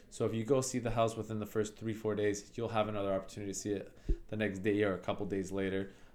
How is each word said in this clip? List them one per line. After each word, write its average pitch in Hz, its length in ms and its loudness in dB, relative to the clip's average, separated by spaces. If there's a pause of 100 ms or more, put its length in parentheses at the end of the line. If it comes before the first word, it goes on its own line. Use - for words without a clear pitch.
(100)
So - 140 -2
if 104 80 2
you 113 120 0
go 131 160 6
see 131 180 -2
the 113 120 0
house 113 260 2
within 110 220 -4
the 104 80 -4
first 107 300 -2
three, 113 180 -4
four 107 200 0
days, 104 400 0
you'll 113 140 -2
have 107 200 2
another 101 240 0
opportunity 98 400 -4
to 92 60 -6
see 104 140 -2
it 98 200 -4 (360)
the 107 80 -4
next 104 240 0
day 104 220 4
or 98 120 4
a 87 40 -4
couple 98 280 -4
days 95 260 -2
later. 98 400 0 (220)